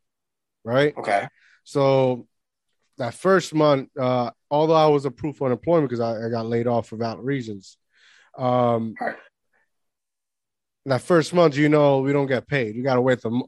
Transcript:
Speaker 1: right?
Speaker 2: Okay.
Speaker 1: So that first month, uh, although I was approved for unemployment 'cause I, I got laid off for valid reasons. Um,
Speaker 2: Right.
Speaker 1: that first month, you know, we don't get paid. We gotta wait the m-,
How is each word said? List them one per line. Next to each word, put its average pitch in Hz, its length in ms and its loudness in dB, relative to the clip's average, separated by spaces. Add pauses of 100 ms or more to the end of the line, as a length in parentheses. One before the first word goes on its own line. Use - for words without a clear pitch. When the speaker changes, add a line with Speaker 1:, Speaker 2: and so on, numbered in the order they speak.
(640)
Speaker 1:
right? 135 320 0
Speaker 2:
Okay. 107 300 -2 (380)
Speaker 1:
So 135 640 0 (720)
that 120 160 -6
first 185 380 0
month, 151 360 2 (100)
uh, 127 320 -2 (200)
although 156 240 2
I 156 120 4
was 147 200 2
approved 135 320 -10
for 143 80 -4
unemployment 139 440 0
'cause 120 100 -4
I, 117 260 -4
I 113 40 -4
got 117 160 -4
laid 117 200 -2
off 120 220 -2
for 113 80 -14
valid 110 280 -8
reasons. 113 540 -10 (600)
Um, 120 600 0
Speaker 2:
Right. - 160 -6 (1700)
Speaker 1:
that 131 160 0
first 165 320 2
month, 165 220 4
you 151 120 2
know, 147 320 4
we 135 120 -2
don't 143 140 0
get 127 200 -2
paid. 117 300 -4
We 123 60 -8
gotta 127 180 0
wait 127 220 2
the 113 80 -6
m-, 123 180 -2